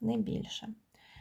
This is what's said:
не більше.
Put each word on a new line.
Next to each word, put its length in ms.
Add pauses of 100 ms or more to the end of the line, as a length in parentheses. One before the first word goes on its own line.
не 160
більше. 560 (480)